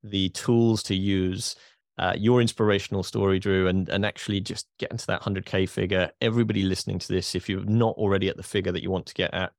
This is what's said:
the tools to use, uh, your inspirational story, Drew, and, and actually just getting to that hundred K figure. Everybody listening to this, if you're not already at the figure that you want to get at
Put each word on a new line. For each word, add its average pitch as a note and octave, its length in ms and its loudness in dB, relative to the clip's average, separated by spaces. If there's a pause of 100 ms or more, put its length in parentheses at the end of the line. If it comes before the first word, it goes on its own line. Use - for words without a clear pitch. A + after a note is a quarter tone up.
the G2 280 0
tools A#2 540 4
to G2+ 100 -2
use, F#2+ 600 0 (420)
uh, F#2 180 0
your A#2+ 240 4
inspirational G2+ 640 0
story, G2 360 0
Drew, F#2+ 300 2
and, F#2 220 0
and G2+ 160 0
actually G2+ 340 -2
just - 280 -8 (100)
getting - 180 -6
to - 120 -8
that - 140 -2
hundred F#2+ 220 -4
K F#2+ 220 0
figure. F#2 440 0 (120)
Everybody A2 400 2
listening F#2+ 380 -2
to - 80 -12
this, F#2 260 -2
if F#2 160 -4
you're F#2+ 140 -4
not A2+ 320 2
already G2 320 2
at - 100 -4
the F#2+ 40 -14
figure F#2 300 -2
that F2+ 100 -4
you F#2 80 -4
want F#2 160 -2
to - 80 -16
get - 200 -2
at F#2 240 -4